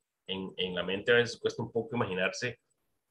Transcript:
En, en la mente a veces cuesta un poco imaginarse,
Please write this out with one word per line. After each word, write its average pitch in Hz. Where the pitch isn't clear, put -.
En, 95
en 90
la 87
mente 98
a 120
veces 120
cuesta -
un -
poco 117
imaginarse, 95